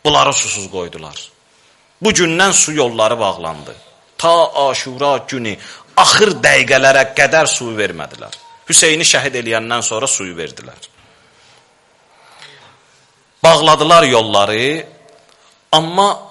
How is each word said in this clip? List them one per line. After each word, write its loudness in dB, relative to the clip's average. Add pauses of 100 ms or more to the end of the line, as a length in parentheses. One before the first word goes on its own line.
Bunları 2
susuz -6
qoydular. -12 (720)
Bu 0
gündən 0
su -2
yolları 0
bağlandı. -6 (420)
Ta 2 (160)
Aşura -2 (100)
günü -8 (400)
axır 4 (140)
dəqiqələrə 2
qədər 2
suyu -6
vermədilər. -8 (360)
Hüseyni 2
şəhid 0
eləyəndən -4
sonra -4
suyu -6
verdilər. -14 (2500)
Bağladılar 6
yolları, 0 (840)
amma 0 (120)